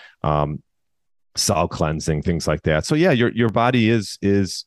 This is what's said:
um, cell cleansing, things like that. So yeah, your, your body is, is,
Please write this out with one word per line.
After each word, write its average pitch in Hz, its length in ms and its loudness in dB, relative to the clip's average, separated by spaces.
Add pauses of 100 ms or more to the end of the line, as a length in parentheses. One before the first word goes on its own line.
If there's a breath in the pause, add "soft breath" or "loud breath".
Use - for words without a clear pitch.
(240 loud breath)
um, 76 380 -2 (760)
cell 82 320 0
cleansing, 78 540 -2
things 82 260 -2
like 78 140 0
that. 78 240 0
So 156 100 0
yeah, 165 160 4
your, 117 200 2
your 113 180 0
body 117 400 2
is, 113 320 -2
is, 98 460 0